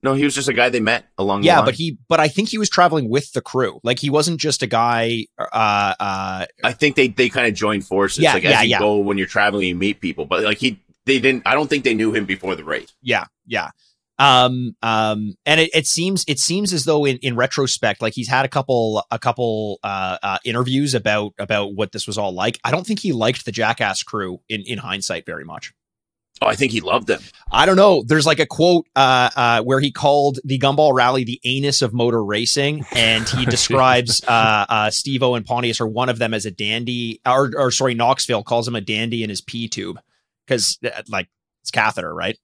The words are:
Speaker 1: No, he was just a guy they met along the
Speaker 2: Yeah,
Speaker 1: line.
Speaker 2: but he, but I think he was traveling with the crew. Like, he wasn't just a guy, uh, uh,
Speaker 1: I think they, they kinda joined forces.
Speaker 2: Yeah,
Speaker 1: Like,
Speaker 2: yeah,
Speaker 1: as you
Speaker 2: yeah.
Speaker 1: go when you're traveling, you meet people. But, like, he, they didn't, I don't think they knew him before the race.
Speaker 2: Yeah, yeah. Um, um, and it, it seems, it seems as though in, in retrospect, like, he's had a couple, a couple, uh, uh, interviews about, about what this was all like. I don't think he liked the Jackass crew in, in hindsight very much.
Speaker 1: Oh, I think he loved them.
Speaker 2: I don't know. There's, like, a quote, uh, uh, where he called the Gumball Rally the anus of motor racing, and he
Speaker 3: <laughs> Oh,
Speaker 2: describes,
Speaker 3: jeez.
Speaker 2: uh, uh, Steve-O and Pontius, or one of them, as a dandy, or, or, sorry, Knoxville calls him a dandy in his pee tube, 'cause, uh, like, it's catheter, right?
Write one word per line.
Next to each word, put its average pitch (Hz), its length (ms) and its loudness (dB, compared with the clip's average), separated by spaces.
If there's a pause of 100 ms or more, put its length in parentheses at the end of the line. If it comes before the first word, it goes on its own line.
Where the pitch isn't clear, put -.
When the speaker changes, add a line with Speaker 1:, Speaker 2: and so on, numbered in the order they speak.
Speaker 1:
No, 135 100 2
he 139 120 2
was 139 100 0
just 135 140 -2
a 135 40 0
guy 120 160 4
they 123 100 0
met 110 280 0 (100)
along 98 240 0
the 127 60 2
Speaker 2:
Yeah, 170 140 6
Speaker 1:
line. 107 40 2
Speaker 2:
but 117 100 2
he, 165 220 -6 (100)
but 165 140 4
I 156 80 4
think 202 220 -2
he 220 80 -4
was 208 100 0
traveling 160 400 2
with 135 240 -2
the 127 80 -2
crew. 127 420 -2
Like, 123 160 0
he 143 120 -2
wasn't 151 280 0
just 151 240 -2
a 127 40 -4
guy, 117 580 0 (140)
uh, - 80 -6 (520)
uh, 95 480 -4 (160)
Speaker 1:
I 113 100 0
think 147 240 0
they, 131 120 4
they 120 220 0
kinda 123 200 0
joined 104 360 -2
forces. 98 360 0
Speaker 2:
Yeah, 151 120 6
Speaker 1:
Like, 90 80 0
Speaker 2:
yeah, 107 160 4
Speaker 1:
as 107 60 4
you 113 80 2
Speaker 2:
yeah. 107 60 2
Speaker 1:
go 104 200 2
when 101 180 0
you're 95 100 -2
traveling, 101 420 0
you 87 60 -2
meet 95 280 -2
people. 76 240 -4
But, 90 180 0
like, 104 140 0
he, 123 200 -10 (280)
they 135 120 2
didn't, 127 280 0
I 123 80 2
don't 147 140 0
think 143 140 0
they 120 120 2
knew 107 180 0
him 107 140 -2
before 92 300 -4
the 78 60 -12
race. 76 300 -6 (100)
Speaker 2:
Yeah, 110 220 0 (220)
yeah. 98 240 -4 (480)
Um, 127 640 2
um, 107 520 -2 (100)
and 156 160 2
it, 160 140 2
it 156 120 2
seems, 185 400 -2
it 143 120 -2
seems 185 340 -2
as 147 120 -2
though 151 200 2
in, 131 140 0
in 123 180 -4
retrospect, 123 640 0
like, 110 140 -2
he's 113 140 -6
had 131 180 2
a - 20 -4
couple, 113 640 0
a 117 80 -4
couple, 110 680 -2
uh, 95 380 -4
uh, 98 220 -4
interviews 127 500 -2
about, 104 440 -2
about 101 360 -4
what 101 180 -4
this - 140 -10
was 101 100 -8
all 101 160 -4
like. 101 320 -4
I 120 60 0
don't 156 160 -2
think 214 140 -4
he 185 120 -2
liked 113 320 -2
the - 80 -10
Jackass 107 500 0
crew 92 460 -8
in, 107 180 -6
in 117 120 -8
hindsight 92 480 -8
very 76 180 -12
much. 80 300 -16 (680)
Speaker 1:
Oh, - 60 2
I 110 60 0
think 123 180 0
he 110 100 -2
loved 87 240 -2
them. 104 160 0 (280)
Speaker 2:
I 127 140 4
don't 185 120 4
know. 185 300 6
There's, 147 200 2
like, 160 140 2
a 151 60 2
quote, 170 480 2
uh, 127 400 4
uh, 120 280 2
where 131 180 2
he 139 100 0
called 143 540 2
the 135 140 -2
Gumball 143 340 4
Rally 127 320 4
the 120 200 -8
anus 135 360 -2
of 113 140 -2
motor 117 280 0
racing, 127 600 -2 (100)
and 113 340 2
he 127 140 -2
Speaker 3:
<laughs> 123 40 0
Oh, - 40 0
Speaker 2:
describes, 123 680 2
Speaker 3:
jeez. - 80 -6
Speaker 2:
uh, 110 400 4
uh, 107 220 0
Steve-O 127 440 -2
and 113 120 -6
Pontius, 120 340 -4
or 117 60 -2
one 117 240 -2
of 113 80 -2
them, 113 160 -2
as 104 100 -4
a 107 60 -6
dandy, 113 720 -6
or, 131 320 2
or, 131 140 2
sorry, 127 240 0
Knoxville 117 480 0
calls 120 260 -2
him 120 80 -6
a 107 60 -6
dandy 113 400 -4
in 107 80 -6
his 95 100 -8
pee 117 280 -10
tube, - 300 -10 (480)
'cause, - 380 -2
uh, - 240 -6
like, 95 200 -6 (340)
it's - 80 -10
catheter, 104 440 -2
right? 87 300 -6